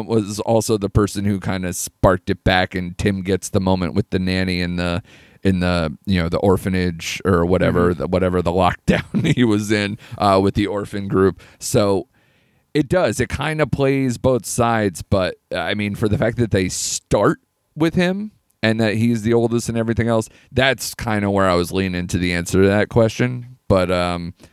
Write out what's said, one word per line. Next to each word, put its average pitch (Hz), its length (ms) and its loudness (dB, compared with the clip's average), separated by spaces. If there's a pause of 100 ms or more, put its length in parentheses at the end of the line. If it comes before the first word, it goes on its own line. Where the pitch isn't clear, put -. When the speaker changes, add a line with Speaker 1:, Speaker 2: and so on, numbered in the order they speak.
Speaker 1:
was 107 360 -2
also 110 360 2
the 98 120 -2
person 104 360 0
who 101 140 0
kinda 90 340 -4
sparked - 560 0
it 95 140 -4
back, 92 320 2
and 90 200 -6
Tim 98 280 -2
gets 92 260 -2
the 101 120 0
moment 92 340 0
with 107 160 -2
the 95 80 -2
nanny 92 420 0
in 87 140 -2
the, 87 260 -2 (400)
in 95 200 2
the, 85 440 0
you 92 160 2
know, 85 80 0
the 85 80 -2
orphanage 92 880 0
or 87 200 4
whatever, 87 460 2
Speaker 2:
Mm-hmm. 78 100 -4
Speaker 1:
the, 73 60 -4
whatever 90 340 0
the 85 100 -2
lockdown - 840 0
<laughs> - 20 2
he 120 80 2
was 107 280 0
in, 104 260 -2 (200)
uh, 98 260 4
with 98 100 2
the 104 140 0
orphan 101 400 -6
group. 95 340 2 (180)
So 101 480 0 (680)
it 147 140 0
does. 165 320 0
It 120 100 -2
kinda 156 360 -2
plays 135 540 0
both 127 260 0
sides, 113 560 0
but, 92 340 -2 (160)
uh, 85 60 -4
I 90 160 -4
mean, 104 220 -2
for 113 120 0
the 101 120 2
fact 110 180 0
that 117 140 0
they 95 180 2
start - 720 -2 (360)
with 156 200 0
him 190 360 -2 (300)
and 110 180 0
that 107 160 2
he's 113 280 0
the 117 100 2
oldest 117 360 0
and 117 80 -4
everything 113 300 -2
else, 113 220 0 (220)
that's 127 420 0
kinda 104 380 -2
where 95 180 2
I 90 60 4
was 87 160 0
leaning 90 360 -4
to 92 120 -2
the 87 120 0
answer 87 300 0
to 98 60 6
that 101 220 2
question. 123 680 -2 (100)
But, 92 240 2
um, 87 440 -4 (180)